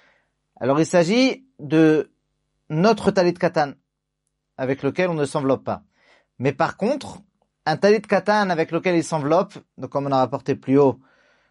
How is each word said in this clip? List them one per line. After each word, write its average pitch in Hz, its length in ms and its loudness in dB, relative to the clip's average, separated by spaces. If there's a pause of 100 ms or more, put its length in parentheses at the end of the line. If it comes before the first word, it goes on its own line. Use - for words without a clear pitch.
(600)
alors 139 200 0
il 160 80 0
s'agit 208 600 0 (120)
de 156 520 2 (580)
notre 196 420 2
talit 180 240 0
katan, 156 380 -2 (840)
avec 135 240 -4
lequel 156 300 -2
on 165 40 -4
ne 147 100 -2
s'enveloppe 135 380 -2
pas. 101 200 -8 (560)
Mais 131 120 -2
par 156 260 -4
contre, 269 440 -6 (460)
un 156 100 -2
talit 208 240 2
katan 208 480 0
avec 160 220 -2
lequel 170 240 -2
il 165 80 2
s'enveloppe, 165 500 -2 (240)
donc 127 140 -12
comme 143 160 -4
on 139 40 -4
a 135 60 2
rapporté 131 380 -2
plus 135 240 2
haut 135 200 4 (520)